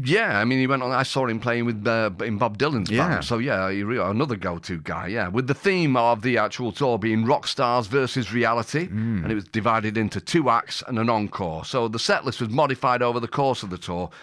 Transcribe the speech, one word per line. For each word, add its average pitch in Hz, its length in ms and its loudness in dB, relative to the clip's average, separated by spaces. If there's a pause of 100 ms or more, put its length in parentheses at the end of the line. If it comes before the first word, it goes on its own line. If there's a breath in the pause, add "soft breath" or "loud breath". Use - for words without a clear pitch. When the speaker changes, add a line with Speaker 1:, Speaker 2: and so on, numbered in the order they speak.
Speaker 1:
Yeah, 160 340 2
I 107 60 2
mean, 131 160 2
he 131 80 2
went 131 160 0
on, 123 80 -2
I 127 100 2
saw 131 240 0
him 113 140 -2
playing 117 240 0
with, 113 200 -2
uh, 113 260 2 (140)
in 107 140 -2
Bob 110 180 0
Dylan's 123 320 0
Speaker 2:
Yeah. 120 200 2
Speaker 1:
band. 98 160 -2
So, 113 140 -2
yeah, 101 340 0
he 101 100 -2
re-, 113 160 -2
another 104 380 0
go-to 87 420 -6
guy, 82 300 -8
yeah. 104 180 -2
With 120 220 0
the 139 60 0
theme 175 420 2
of 117 260 4
the 123 160 2
actual 107 320 0
tour 123 260 0
being 110 280 2
rock 127 240 0
stars 120 400 0
versus 123 440 -2
reality, 117 540 0
Speaker 2:
Mm. 107 380 -2
Speaker 1:
and 107 80 -2
it - 20 0
was 104 120 -4
divided 110 520 0
into 101 220 0
two 151 280 2
acts - 380 0
and 123 100 -4
an 113 140 2
encore. 92 540 -2
So 117 240 -2
the 110 100 -4
set - 260 0
list 120 160 -4
was 117 100 -2
modified 131 520 2
over 120 160 2
the 117 80 -2
course 131 380 0
of 98 60 -10
the 87 80 -6
tour. 87 320 -6 (120 loud breath)